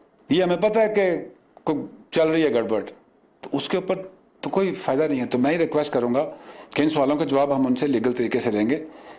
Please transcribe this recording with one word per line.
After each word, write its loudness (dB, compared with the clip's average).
ये 4
हमें 0
पता 2
है 2
कि 0
कोई -2
चल 4
रही 2
है 4
गड़बड़, 0
तो -12
उसके -2
ऊपर -4
तो -4
कोई 0
फ़ायदा 0
नहीं -2
है। -4
तो -2
मैं 2
ही 0
request 0
करूँगा 0
कि 2
इन 2
सवालों 2
के 0
जवाब 2
हम 2
उनसे 0
legal 0
तरीके -2
से 0
लेंगे, 0